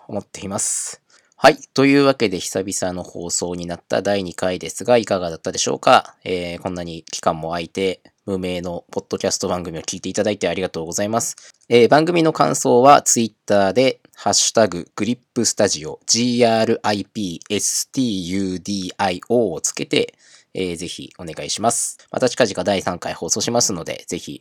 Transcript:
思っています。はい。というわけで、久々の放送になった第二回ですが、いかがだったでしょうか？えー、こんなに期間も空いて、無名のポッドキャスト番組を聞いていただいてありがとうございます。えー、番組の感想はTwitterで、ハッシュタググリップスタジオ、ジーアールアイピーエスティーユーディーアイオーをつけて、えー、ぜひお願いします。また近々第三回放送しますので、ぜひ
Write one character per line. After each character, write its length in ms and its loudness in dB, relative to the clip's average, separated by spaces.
思 140 -8
っ 40 -10
て 180 -18
い 60 -10
ま 120 -6
す。 420 -6
は 140 6
い。 80 2
と 120 4
い 100 6
う 80 6
わ 100 4
け 140 0
で、 100 -4
久 260 -4
々 280 -4
の 100 -6
放 280 -12
送 260 -4
に 100 -8
な 100 -6
っ 60 -16
た 180 -2
第 220 0
二 120 -8
回 260 -4
で 100 -10
す 140 -10
が、 120 4
い 80 2
か 140 0
が 100 -4
だ 80 -8
っ 40 -12
た 100 -6
で 80 -6
し 80 -2
ょ 80 0
う 60 -4
か？ 420 4
え 340 -6
ー、 40 -12
こ 100 -6
ん 40 -6
な 100 -8
に 260 -12
期 100 -8
間 180 0
も 100 -6
空 140 -4
い 60 -10
て、 320 -2
無 120 -2
名 220 -4
の 320 -8
ポ 80 -6
ッ 80 -6
ド 100 -4
キ 80 -2
ャ 60 0
ス 60 -2
ト 100 -4
番 160 -4
組 140 -8
を 40 -8
聞 140 -8
い 40 -14
て 80 -8
い 40 -6
た 100 0
だ 80 0
い 80 -4
て 100 -2
あ 60 -2
り 80 -4
が 60 -2
と 140 -8
う 40 -8
ご 60 -8
ざ 100 -4
い 60 -2
ま 120 -2
す。 160 -8
え 180 8
ー、 20 6
番 160 6
組 180 2
の 100 4
感 220 2
想 260 4
は 220 8
Twitter 680 2
で、 260 2
ハ 160 -2
ッ 40 4
シ 180 2
ュ 20 -12
タ 140 6
グ 260 -8
グ 100 -4
リ 120 0
ッ 20 -8
プ 100 0
ス 100 0
タ 120 4
ジ 200 -4
オ、 200 -10
ジ 320 0
ー 220 4
ア 20 2
ー 40 2
ル 200 0
ア 60 2
イ 120 -2
ピ 360 -8
ー 40 -2
エ 40 0
ス 320 -4
テ 100 -4
ィ 40 0
ー 180 -2
ユ 200 -2
ー 80 -8
デ 0 -
ィ 280 -6
ー 60 -14
ア 140 0
イ 180 -4
オ 220 2
ー 20 -4
を 80 -8
つ 120 -4
け 120 -6
て、 300 0
え 200 -4
ー、 40 -8
ぜ 120 -10
ひ 300 -14
お 60 -14
願 220 -10
い 40 -4
し 120 -6
ま 80 2
す。 280 -4
ま 80 -6
た 100 4
近 160 0
々 200 -2
第 180 0
三 160 -4
回 160 -8
放 140 -8
送 120 -2
し 100 -2
ま 120 2
す 100 0
の 120 -6
で、 240 -8
ぜ 100 -4
ひ 220 -14